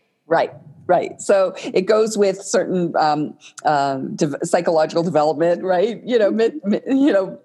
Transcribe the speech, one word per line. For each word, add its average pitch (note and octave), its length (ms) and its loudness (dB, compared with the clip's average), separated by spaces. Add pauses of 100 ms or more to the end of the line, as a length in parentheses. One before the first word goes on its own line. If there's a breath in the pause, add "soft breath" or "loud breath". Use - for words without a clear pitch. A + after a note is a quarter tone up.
(280)
Right. - 240 0 (360)
Right. - 340 0
So F#3+ 320 2 (100)
it F#3+ 200 -2
goes A3 340 2
with G3 240 0
certain, F3+ 560 -2
um, D3+ 400 0 (280 loud breath)
um, C#3 500 -2
de-, D3 300 -2
psychological E3+ 580 0
development, D#3+ 600 0
right? F#3 400 0
You A#3 160 0
know, G3+ 120 2
mid, A3+ 340 0
mid, G3+ 200 -2
you C4+ 280 2
know, F#3+ 320 -2